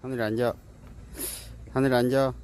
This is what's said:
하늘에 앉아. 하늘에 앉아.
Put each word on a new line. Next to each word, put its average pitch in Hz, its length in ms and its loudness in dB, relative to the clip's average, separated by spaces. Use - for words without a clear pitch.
하늘에 127 220 -2
앉아. 113 300 2
하늘에 131 240 4
앉아. 127 480 4